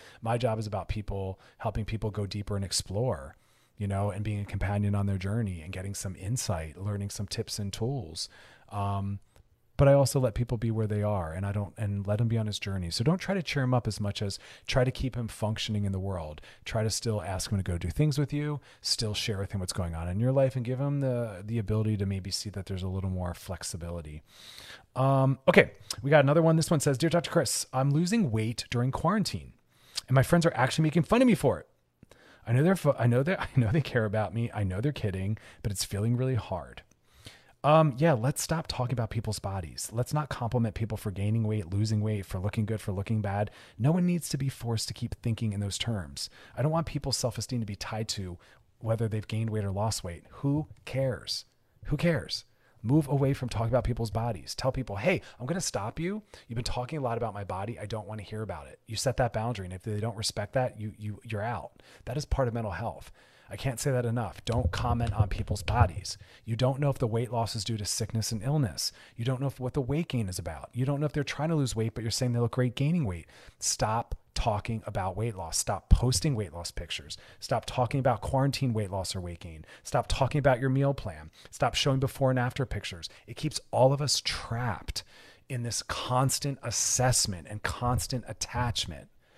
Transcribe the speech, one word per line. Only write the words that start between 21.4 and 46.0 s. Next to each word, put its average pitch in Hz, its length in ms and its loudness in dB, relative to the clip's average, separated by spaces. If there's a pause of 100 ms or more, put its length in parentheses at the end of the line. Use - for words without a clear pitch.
the 110 140 -2
ability 107 400 2
to 98 80 0
maybe 98 240 -2
see 98 220 -6
that 95 160 -8
there's 92 160 -4
a 95 40 -2
little 95 220 -2
more 90 240 -2
flexibility. 85 880 -8 (720)
Um, 135 520 4
okay, 175 240 8 (320)
we 143 80 0
got 151 120 10
another 147 200 6
one. 160 120 6
This 160 140 4
one 160 100 4
says, 131 200 2
"Dear 165 100 4
Doctor 170 220 2
Chris, - 420 2
I'm 131 160 2
losing 175 400 4
weight 110 400 0
during 123 220 2
quarantine 156 600 0 (540)
and 131 60 2
my 131 100 8
friends 170 220 6
are 170 80 4
actually 131 300 2
making 156 200 4
fun 240 200 6
of 254 40 8
me 226 60 8
for 113 260 4
it. - 80 -16 (800)
I 113 60 0
know 123 100 6
they're 180 140 6
fu-, 147 240 4
I 123 80 4
know 123 160 6
that, 180 180 0
<laughs> - 140 -6
I - 40 6
know 110 120 6
they 127 100 4
care 117 240 0
about 101 300 0
me. 117 180 -2
I 104 100 -2
know 92 180 0
they're 147 100 0
kidding, 98 460 -2 (260)
but 101 80 -2
it's 95 120 -4
feeling 110 320 0
really 131 200 0
hard." 78 480 -6 (840)
Um, 151 320 8
yeah, 160 140 6
let's 120 300 2
stop - 260 -2
talking 120 240 -2
about 117 180 -2
people's 110 300 -4
bodies. 92 540 -6
Let's 120 200 -2
not 151 140 0
compliment 117 480 0
people 110 220 -4
for 104 140 -4
gaining 104 320 2
weight, 107 280 -2
losing 107 300 2
weight, 107 240 0
for - 120 -4
looking 104 280 0
good, 107 160 -2
for 107 100 -4
looking 101 300 0
bad. 104 300 0 (280)
No 139 140 6
one 180 120 2
needs 175 240 0
to 151 80 -2
be 135 120 -2
forced 117 400 -2
to - 40 -8
keep - 280 -6
thinking 110 320 0
in 101 80 -2
those 98 160 -4
terms. 87 520 -6 (280)